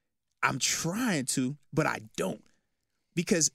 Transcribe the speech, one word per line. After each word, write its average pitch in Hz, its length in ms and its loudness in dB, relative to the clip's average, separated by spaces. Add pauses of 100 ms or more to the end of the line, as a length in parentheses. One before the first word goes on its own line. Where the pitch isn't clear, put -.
(420)
I'm 135 160 2
trying 175 680 0
to, 135 320 -2 (140)
but 202 140 2
I - 140 -2 (180)
don't. 92 260 -4 (720)
Because 165 420 2